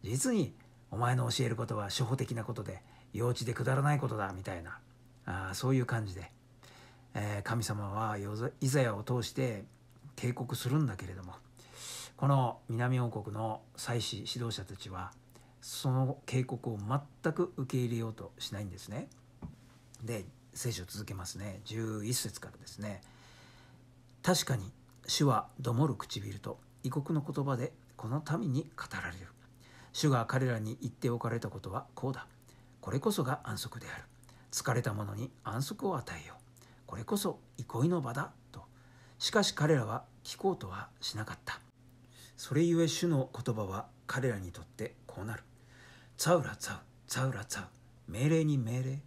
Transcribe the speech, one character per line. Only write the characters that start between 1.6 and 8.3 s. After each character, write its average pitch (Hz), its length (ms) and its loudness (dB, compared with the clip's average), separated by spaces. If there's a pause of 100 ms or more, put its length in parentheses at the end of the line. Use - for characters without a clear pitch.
と 107 100 -2
は 101 80 -2
初 113 180 0
歩 123 140 2
的 127 180 -2
な 117 80 -2
こ 117 100 -4
と 107 100 -6
で、 95 180 -8 (320)
幼 113 140 2
稚 120 180 0
で 117 80 0
く 120 100 -2
だ 131 120 4
ら 139 60 2
な 147 120 6
い 143 60 4
こ 131 80 0
と 110 100 0
だ、 98 160 0
み 95 100 -8
た 95 120 -4
い 82 80 -8
な。 - 160 -12 (460)
あ 95 260 -4
ー、 - 20 -6
そ 127 160 0
う 135 60 6
い 131 60 4
う 120 40 2
感 117 200 0
じ 92 100 -6
で。 90 160 -12 (800)
え 104 260 -2
ー、 101 40 -6
神 113 200 0
様 104 260 -2
は 107 280 -2
ヨ 101 180 -4